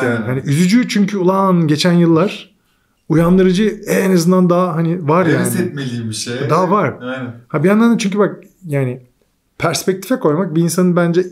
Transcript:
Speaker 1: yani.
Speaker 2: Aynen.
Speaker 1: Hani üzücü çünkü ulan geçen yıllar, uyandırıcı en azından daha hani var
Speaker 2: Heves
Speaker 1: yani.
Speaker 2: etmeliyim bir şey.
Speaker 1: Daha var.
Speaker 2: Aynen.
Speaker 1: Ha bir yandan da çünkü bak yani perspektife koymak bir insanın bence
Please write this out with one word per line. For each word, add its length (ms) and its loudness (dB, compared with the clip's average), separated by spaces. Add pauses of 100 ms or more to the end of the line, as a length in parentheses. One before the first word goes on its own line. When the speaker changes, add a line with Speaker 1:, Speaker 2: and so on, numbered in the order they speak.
Speaker 1:
yani. 60 0
Speaker 2:
Aynen. 140 -2
Speaker 1:
Hani 180 -4
üzücü 480 2
çünkü 300 0
ulan 480 2
geçen 260 0
yıllar, 640 0 (540)
uyandırıcı 800 2
en 240 0
azından 400 4
daha 260 0
hani 320 -2
var 200 2
Speaker 2:
Heves 300 0
Speaker 1:
yani. 100 -2
Speaker 2:
etmeliyim 400 -8
bir 60 -8
şey. 200 -8 (160)
Speaker 1:
Daha 200 2
var. 300 0
Speaker 2:
Aynen. 340 -10 (140)
Speaker 1:
Ha 160 -2
bir 40 2
yandan 260 4
da 40 0
çünkü 200 -4
bak 260 -2 (220)
yani 340 -4 (580)
perspektife 580 -4
koymak 380 -2
bir 80 2
insanın 340 0
bence 360 2